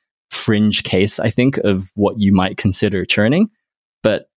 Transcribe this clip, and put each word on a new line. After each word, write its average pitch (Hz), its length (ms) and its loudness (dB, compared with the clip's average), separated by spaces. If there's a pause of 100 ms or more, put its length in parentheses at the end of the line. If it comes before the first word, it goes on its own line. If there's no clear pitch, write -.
(300)
fringe 107 540 0
case, 95 340 0
I 110 100 -2
think, 127 300 0
of 98 380 -2
what 101 220 0
you 98 140 2
might 95 240 2
consider 95 480 -2
churning. 143 460 0 (520)
But 104 360 -2